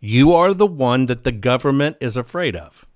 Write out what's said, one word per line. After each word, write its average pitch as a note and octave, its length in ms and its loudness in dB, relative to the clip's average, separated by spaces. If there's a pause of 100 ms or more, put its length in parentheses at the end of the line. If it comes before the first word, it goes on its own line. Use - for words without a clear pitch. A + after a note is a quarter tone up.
you B2 320 4
are F3 220 4
the G3+ 120 2
one C3 380 0
that B2 200 -6
the B2+ 80 -2
government C3+ 680 -2
is A#2+ 160 -6
afraid B2+ 400 -6
of. - 400 -20